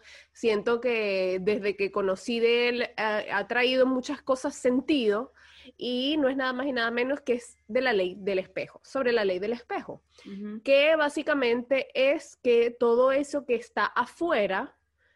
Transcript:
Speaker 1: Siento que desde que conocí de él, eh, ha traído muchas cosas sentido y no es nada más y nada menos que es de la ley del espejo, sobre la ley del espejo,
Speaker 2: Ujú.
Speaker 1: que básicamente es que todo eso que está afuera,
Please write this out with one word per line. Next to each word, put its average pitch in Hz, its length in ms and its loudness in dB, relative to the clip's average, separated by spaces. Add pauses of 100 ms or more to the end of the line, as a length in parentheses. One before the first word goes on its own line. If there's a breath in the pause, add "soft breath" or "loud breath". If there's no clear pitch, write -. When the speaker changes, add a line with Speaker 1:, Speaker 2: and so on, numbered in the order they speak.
(320 loud breath)
Speaker 1:
Siento 233 480 0
que 202 640 0
desde 202 340 0
que 196 160 -2
conocí 202 480 -2
de 233 280 4
él, 247 140 -2
eh, - 140 -6
ha 208 520 -2
traído 254 380 2
muchas 262 360 -4
cosas 269 320 -2
sentido 247 760 0 (460 loud breath)
y 254 400 -2
no 277 100 2
es 262 80 -2
nada 262 160 -2
más 254 140 -4
y 294 60 -2
nada 233 180 -2
menos 247 320 -2
que 240 120 0
es - 320 -8
de 226 160 -2
la 254 100 2
ley 185 260 0
del 190 200 -2
espejo, - 460 -8
sobre 254 280 -2
la 226 120 2
ley 185 140 0
del 214 140 -4
espejo, - 500 -8 (220 loud breath)
Speaker 2:
Ujú. 208 380 -12
Speaker 1:
que 277 340 4
básicamente 277 1000 0
es 277 420 0
que 233 340 4
todo 240 420 4
eso 285 340 -2
que 240 100 2
está 226 280 -4
afuera, 226 920 -2 (420)